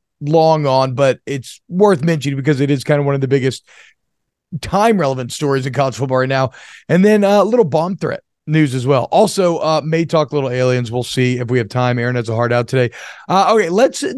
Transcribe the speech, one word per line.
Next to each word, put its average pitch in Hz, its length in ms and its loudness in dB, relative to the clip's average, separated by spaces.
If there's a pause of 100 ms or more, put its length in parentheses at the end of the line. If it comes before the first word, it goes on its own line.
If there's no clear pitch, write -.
(220)
long 156 460 2
on, 131 260 0
but 135 320 2
it's - 420 -10
worth 185 360 2
mentioning 147 340 -2
because 139 240 0
it 139 80 2
is 139 140 0
kind 147 160 0
of 143 60 -2
one 139 100 0
of 135 60 -4
the 135 60 -2
biggest 131 400 -2 (920)
time 214 360 0
relevant 135 360 -2
stories 139 320 -2
in 131 80 -6
college 135 220 -2
football 131 240 -2
right 131 100 0
now. 131 200 0 (380)
And 175 160 4
then, 208 220 4
uh, 202 160 4
a - 20 2
little 220 220 2
bomb 160 320 -2
threat - 260 -6 (240)
news 151 260 2
as 127 140 -4
well. 135 240 2
Also, 180 460 2
uh, 156 260 0
may 165 220 -2
talk 156 260 -2
little 139 180 -2
aliens. 127 420 0
We'll 123 120 -4
see 123 360 -2
if 120 100 -6
we 127 80 0
have 113 100 -2
time. 123 320 -2
Aaron 123 160 -2
has 117 140 -4
a 113 60 -4
hard 120 180 0
out 120 160 -2
today. 127 260 0 (320)
Uh, 190 260 2
okay, 208 140 2
let's 208 340 0 (160)